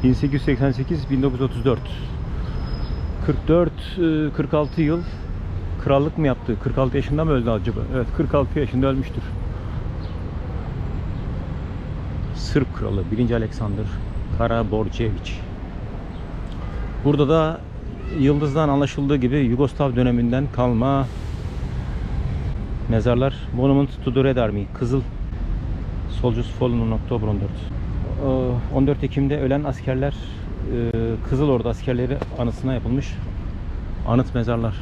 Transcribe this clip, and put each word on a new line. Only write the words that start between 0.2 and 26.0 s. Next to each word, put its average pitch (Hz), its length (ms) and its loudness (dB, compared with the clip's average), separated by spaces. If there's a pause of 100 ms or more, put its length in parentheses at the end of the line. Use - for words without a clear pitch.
yüz 139 100 0
seksen 135 280 4
sekiz, 135 400 -2
bin 135 120 2
dokuz 135 180 0
yüz 131 100 2
otuz 120 140 -4
dört. 131 260 2 (1400)
Kırk 147 220 0
dört, 165 500 2
e, 156 380 2
kırk 143 180 0
altı 151 280 2
yıl 160 180 2 (840)
krallık 139 340 4
mı 156 80 4
yaptı? 123 360 0
Kırk 123 160 0
altı 135 180 2
yaşında 139 280 2
mı 156 60 2
öldü 120 200 4
acaba? 110 300 0 (140)
Evet, 123 120 0 (100)
kırk 151 180 2
altı 143 240 2
yaşında 131 280 2
ölmüştür. 135 360 -2 (3000)
Sırp - 420 0
kralı 101 260 0 (100)
birinci 117 240 2
Alexander 104 480 -2 (540)
Karaborçeviç. 110 1000 0 (1700)
Burada 143 240 6
da 160 320 4 (580)
yıldızdan 147 500 4
anlaşıldığı 143 480 2
gibi 123 200 2
Yugoslav 131 600 2
döneminden 123 560 4
kalma 127 540 2 (1800)
mezarlar. 120 460 4 (220)
Monument 139 480 4
to 123 100 0
the 135 100 6
Red 131 120 4
Army. 104 300 0 (120)
Kızıl 127 240 2 (1200)